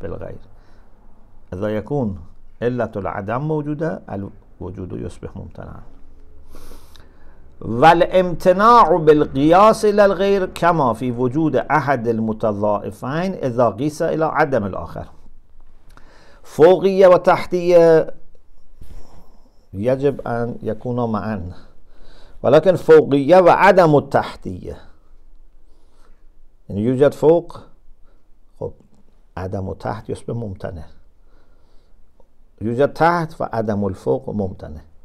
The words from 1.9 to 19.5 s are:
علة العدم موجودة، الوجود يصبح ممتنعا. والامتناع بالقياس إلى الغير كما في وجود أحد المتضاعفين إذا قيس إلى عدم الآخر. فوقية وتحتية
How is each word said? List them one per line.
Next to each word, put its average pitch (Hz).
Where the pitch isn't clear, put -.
علة 120
العدم 101
موجودة، 151
الوجود 98
يصبح -
ممتنعا. -
والامتناع 175
بالقياس 156
إلى 208
الغير 196
كما 160
في 127
وجود 127
أحد 131
المتضاعفين 110
إذا 120
قيس 143
إلى 156
عدم 135
الآخر. 87
فوقية 185
وتحتية 175